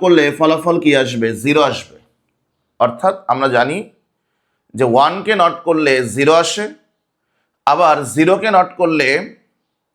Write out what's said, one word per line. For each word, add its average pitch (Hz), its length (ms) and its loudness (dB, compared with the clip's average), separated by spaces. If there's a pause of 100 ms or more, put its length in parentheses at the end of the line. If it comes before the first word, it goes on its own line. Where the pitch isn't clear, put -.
করলে 170 220 4 (140)
ফলাফল 160 460 0
কি 151 60 2 (120)
আসবে? 120 260 -2 (160)
জিরো 147 260 2
আসবে। - 260 -12 (880)
অর্থাৎ 147 300 -2 (180)
আমরা 135 240 -2
জানি 135 220 -2 (1000)
যে 127 140 0
ওয়ানকে 175 400 0 (100)
not 170 140 0 (100)
করলে 156 260 0 (220)
জিরো 143 280 2
আসে, 202 220 -6 (1000)
আবার 151 300 2 (180)
জিরোকে 185 420 0
not - 140 2 (100)
করলে 156 280 0 (880)